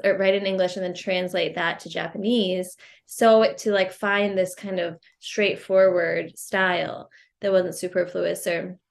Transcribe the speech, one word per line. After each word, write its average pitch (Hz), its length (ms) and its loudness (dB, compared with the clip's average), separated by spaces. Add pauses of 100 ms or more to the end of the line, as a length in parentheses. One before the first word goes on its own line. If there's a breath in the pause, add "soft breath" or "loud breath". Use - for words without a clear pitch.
or 196 120 4
write 190 200 4
in 196 100 -2
English 185 300 0
and 185 80 -6
then 180 100 -4
translate 180 640 -2
that 170 240 -2
to - 80 -14
Japanese. 185 880 -2 (300 loud breath)
So 220 480 6
to, - 180 -4
like, 190 200 2
find 202 460 -2
this 185 160 0
kind 190 240 -8
of 170 180 -4 (220 soft breath)
straightforward 180 1200 0
style 180 720 -2 (300 soft breath)
that 196 100 -2
wasn't 185 240 2
superfluous 175 720 -4
or, 180 320 -4 (120)